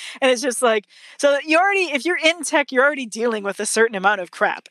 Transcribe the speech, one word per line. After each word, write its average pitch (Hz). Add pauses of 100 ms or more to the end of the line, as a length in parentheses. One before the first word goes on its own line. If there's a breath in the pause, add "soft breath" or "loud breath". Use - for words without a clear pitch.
(200 loud breath)
And 262
it's 240
just 254
like, 220 (320 loud breath)
so 285
you 311
already, 381
if 262
you're 339
in 330
tech, 294
you're 254
already 277
dealing 220
with 196
a 214
certain 226
amount 196
of 175
crap. -